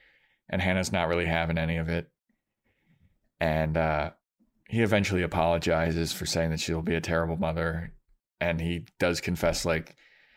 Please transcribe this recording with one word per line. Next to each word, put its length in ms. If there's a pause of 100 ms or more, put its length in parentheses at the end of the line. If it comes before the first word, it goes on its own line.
(500)
And 120
Hannah's 320
not 160
really 160
having 320
any 180
of 140
it. 200 (1300)
And, 340
uh, 360 (580)
he 120
eventually 400
apologizes 920
for 120
saying 260
that 100
she'll 200
be 140
a 60
terrible 340
mother. 580 (460)
And 220
he 240 (120)
does 220
confess, 460
like, 320 (400)